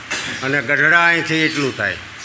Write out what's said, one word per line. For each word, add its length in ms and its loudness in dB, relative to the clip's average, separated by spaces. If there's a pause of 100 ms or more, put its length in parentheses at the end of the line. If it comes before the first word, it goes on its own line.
(420)
અને 200 0
ગઢડા 440 4
અહીંથી 280 2
એટલું 420 0
થાય. 200 -2 (280)